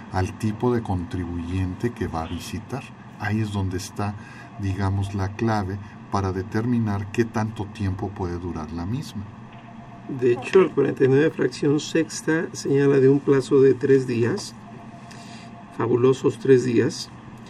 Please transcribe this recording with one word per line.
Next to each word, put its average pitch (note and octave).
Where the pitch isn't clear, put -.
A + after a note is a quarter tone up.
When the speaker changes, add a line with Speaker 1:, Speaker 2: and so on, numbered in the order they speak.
Speaker 1:
al F#2
tipo A2+
de A#2
contribuyente F#2
que F#2
va D#2+
a E2+
visitar. F#2+
Ahí G#2+
es G#2
donde F#2+
está, G#2
digamos, G2
la F#2+
clave G#2
para F#2+
determinar G#2+
qué A#2
tanto A2
tiempo G2
puede F2
durar D#2+
la E2+
misma. G#2
Speaker 2:
De B2+
hecho, B2
Speaker 3:
Ok. F3+
Speaker 2:
el D3+
cuarenta C3+
y C3
nueve, C#3+
fracción D3+
sexta, D#3+
señala C#3
de C3
un C#3
plazo C#3
de C3+
tres C3+
días, B2
fabulosos B2
tres C3
días. A#2+